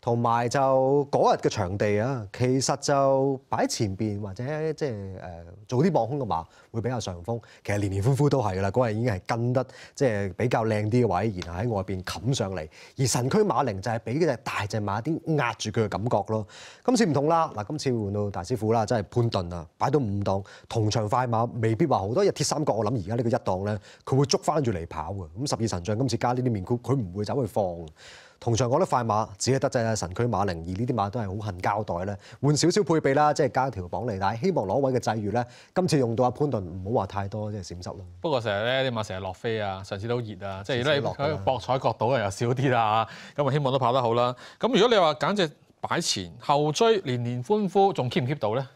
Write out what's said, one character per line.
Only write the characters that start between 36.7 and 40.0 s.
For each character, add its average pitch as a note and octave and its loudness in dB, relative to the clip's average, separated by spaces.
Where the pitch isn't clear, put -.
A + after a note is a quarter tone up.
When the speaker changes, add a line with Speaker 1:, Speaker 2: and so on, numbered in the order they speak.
Speaker 1:
好 A2+ 0
話 F#2+ -2
太 G2+ -6
多， G#2 -6
即 G#2+ -8
係 G2 -8
閃 F2 -12
失 G#2+ -10
咯。 - -12
Speaker 2:
不 F3 -2
過 C3+ 2
成 A2 -2
日 G2+ 0
咧， C3 2
啲 B2 -4
馬 A2 -2
成 F#2+ -6
日 - -6
落 F#2+ -8
飛 A2+ -4
啊， F#2+ -6
上 G2+ -8
次 A2 -6